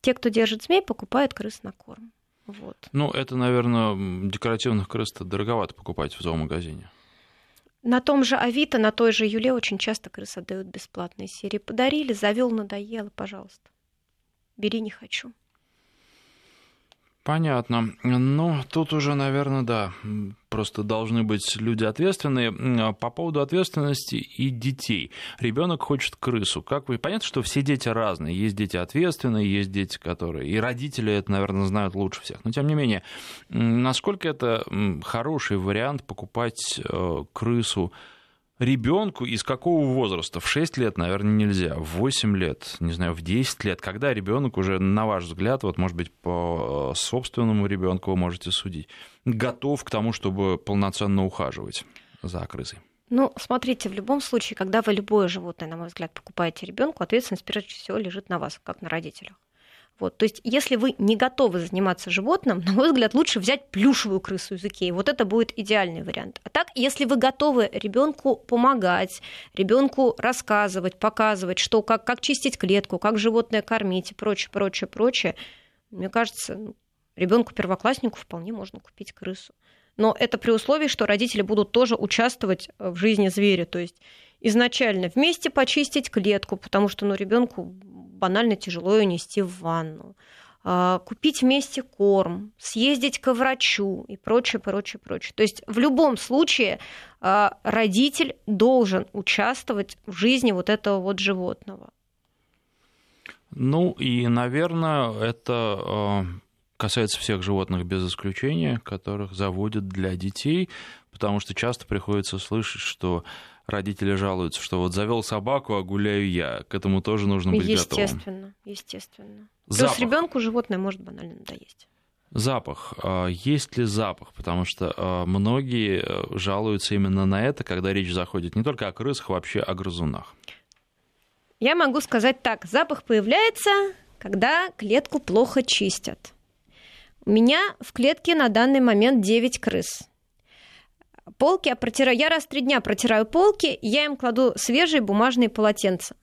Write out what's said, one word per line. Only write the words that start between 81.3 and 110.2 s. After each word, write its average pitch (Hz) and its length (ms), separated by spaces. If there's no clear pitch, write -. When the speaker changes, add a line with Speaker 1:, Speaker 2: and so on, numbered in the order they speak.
Speaker 1:
будут 202 300
тоже 233 240
участвовать, 214 800
э, 185 140
в 175 60
жизни 202 320
зверя. 185 360
То 175 140
есть 175 160
изначально 220 760
вместе 320 340
почистить 277 640
клетку, 202 440
потому 202 320
что, - 200
ну, 196 80
ребенку 208 480
банально 196 380
тяжело 175 400
ее 220 120
нести 175 340
в 180 200
ванну. 165 540
А, 180 360
купить - 440
вместе 269 400
корм, 196 760
съездить 262 600
к 262 140
врачу 226 720
и 196 100
прочее, 233 420
прочее, 202 440
прочее. - 320
То 214 80
есть - 240
в 214 120
любом 269 380
случае, 262 640
а, 202 420
родитель 226 720
должен 214 640
участвовать 202 840
в 202 60
жизни 240 380
вот 180 180
этого 202 300
вот 190 200
животного. 196 720
Speaker 2:
Ну 151 420
и, 123 340
наверное, 143 840
это, 113 680
э, 101 460
касается 107 420
всех 95 240
животных 92 420
без 92 220
исключения, 131 760
которых 101 500
заводят 98 540
для 92 280
детей, 143 540